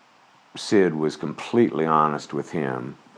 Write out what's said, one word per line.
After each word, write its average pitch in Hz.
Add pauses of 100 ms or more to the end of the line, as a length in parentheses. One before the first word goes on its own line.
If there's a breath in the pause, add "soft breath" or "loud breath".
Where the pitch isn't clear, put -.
(580)
Sid 95
was 78
completely 80
honest 78
with 71
him. 65 (200)